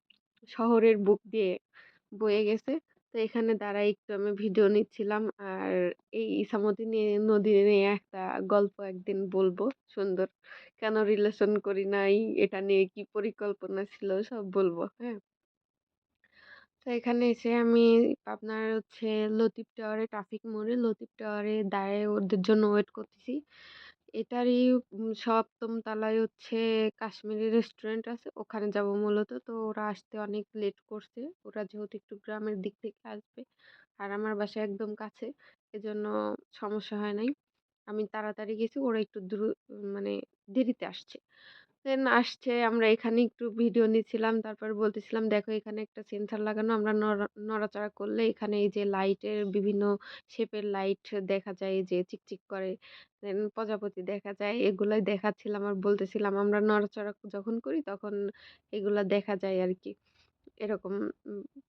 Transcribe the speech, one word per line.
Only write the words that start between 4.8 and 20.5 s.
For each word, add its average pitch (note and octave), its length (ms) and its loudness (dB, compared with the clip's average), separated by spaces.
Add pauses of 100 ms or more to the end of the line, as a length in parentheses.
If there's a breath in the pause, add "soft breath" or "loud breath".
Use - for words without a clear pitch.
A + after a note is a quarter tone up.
আর F#3+ 280 -4 (400)
এই A3 160 -4 (100)
ইসামতি G#3 480 0
নিয়ে, G#3+ 240 2 (140)
নদী G#3+ 260 4 (140)
নিয়ে G3+ 260 6
একটা G3+ 300 -4 (280)
গল্প G3+ 280 4 (100)
একদিন F#3+ 320 -6 (120)
বলবো F#3+ 320 2 (280)
সুন্দর। F#3+ 380 -2 (480 loud breath)
কেন A3 180 -2 (120)
রিলেশন G#3 440 2 (100)
করি G3 300 -2
নাই, G3 220 4 (280)
এটা G3 200 2
নিয়ে G3 280 4
কি G3+ 220 -14
পরিকল্পনা G3+ 800 -4
ছিল, - 200 -8 (180)
সব A3+ 260 -8
বলবো, F3+ 300 2 (120)
হ্যাঁ? A#3 240 -8 (1600 loud breath)
তো - 160 -6
এখানে A#3+ 360 0
এসে A#3 200 0 (100)
আমি A#3 220 6 (460)
আপনার G#3+ 360 -6 (100)
হচ্ছে A3 320 -6 (300)
লতিফ A3 380 0
টাওয়ারে, A3 340 -6
ট্রাফিক G#3 420 -10
মোড়ে G#3+ 280 -4